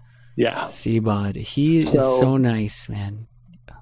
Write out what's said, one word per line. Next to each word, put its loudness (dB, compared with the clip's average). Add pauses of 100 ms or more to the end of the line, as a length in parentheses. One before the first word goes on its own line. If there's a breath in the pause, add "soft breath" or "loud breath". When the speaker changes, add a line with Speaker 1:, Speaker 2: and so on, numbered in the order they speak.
(360 soft breath)
Speaker 1:
Yeah. 0
Speaker 2:
Seabod, -2
he 0
is 2
Speaker 1:
So 4
Speaker 2:
so 4
nice, 0
man. -8 (540)